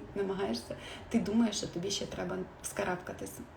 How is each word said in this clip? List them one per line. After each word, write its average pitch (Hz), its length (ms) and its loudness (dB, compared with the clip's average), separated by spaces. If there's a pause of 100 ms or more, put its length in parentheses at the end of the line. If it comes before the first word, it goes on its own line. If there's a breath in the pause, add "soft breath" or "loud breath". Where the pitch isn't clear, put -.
(160)
намагаєшся. 196 600 0 (340 loud breath)
Ти 233 100 6
думаєш, 220 380 6
що - 100 0
тобі 175 240 0
ще - 140 0
треба 185 320 -2 (240)
вскарабкатися. - 800 -2 (160)